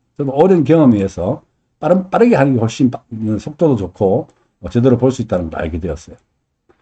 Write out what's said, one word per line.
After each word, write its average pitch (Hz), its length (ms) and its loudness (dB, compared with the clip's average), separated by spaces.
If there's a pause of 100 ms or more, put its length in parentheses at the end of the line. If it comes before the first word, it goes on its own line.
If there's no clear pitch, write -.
(180)
저도 135 160 -6
오랜 165 300 4
경험에 147 320 4
의해서 98 480 -4 (360)
빠른, 180 300 0
빠르게 233 260 2
하는 139 200 2
게 113 40 0
훨씬 117 320 0
빠-, - 120 -12 (360)
속도도 151 360 -2
좋고, 101 520 -2 (340)
어, 90 80 -12
제대로 120 280 2
볼 131 140 0
수 127 100 -8
있다는 87 280 -4
걸 - 120 -10
알게 82 180 -6
되었어요. 78 360 -10 (680)